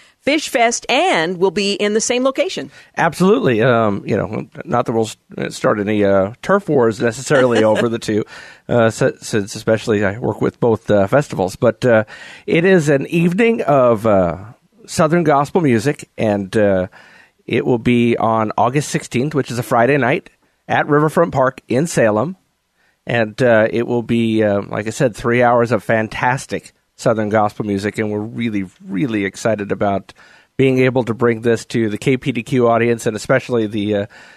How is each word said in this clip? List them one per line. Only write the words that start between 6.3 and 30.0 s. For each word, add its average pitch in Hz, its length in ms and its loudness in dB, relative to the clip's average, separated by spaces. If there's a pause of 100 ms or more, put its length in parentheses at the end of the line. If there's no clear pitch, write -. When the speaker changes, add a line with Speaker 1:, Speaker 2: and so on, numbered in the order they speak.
Speaker 2:
turf 196 260 0
wars 117 320 0
necessarily 120 640 2
Speaker 1:
<laughs> 110 80 4
Speaker 2:
over 120 180 0
the 113 80 -2
two, 110 280 -2 (420)
uh, 113 240 2
si-, - 280 -2
since 104 360 -4
especially 110 500 0
I 98 140 -4
work 127 220 -4
with - 180 -2
both, 113 320 0
uh, 98 160 4
festivals. 104 480 -2
But, - 280 0
uh, 113 200 4 (420)
it 165 180 0
is 180 260 4
an 139 180 2
evening 196 560 2
of, 123 420 4
uh, 92 320 2 (480)
Southern 170 380 0
gospel 147 380 2
music, 131 540 0
and, 101 400 -2
uh, 98 320 2 (600)
it 135 180 -2
will 127 160 0
be 120 360 2
on 110 380 0
August 127 340 -2
sixteenth, 143 440 -4
which 135 160 -2
is 117 80 -6
a 120 60 -4
Friday 123 340 2
night, 135 320 -2 (400)
at 143 180 -2
Riverfront 151 460 2
Park 131 340 0
in 135 200 0
Salem. 123 500 0 (680)
And, 113 360 -2
uh, 113 300 4
it 117 160 -2
will 120 160 -2
be, 113 400 0
uh, 101 180 2
like 110 260 -8
I 110 40 -4
said, 120 240 0
three 123 280 0
hours 120 300 2
of 101 100 0
fantastic 113 920 -4 (220)
Southern 110 340 -2
gospel 107 360 0
music. 101 320 -2
And 107 140 -4
we're 104 80 -4
really, 110 460 -4 (200)
really 139 400 -2
excited 104 460 -4
about 98 420 -2 (440)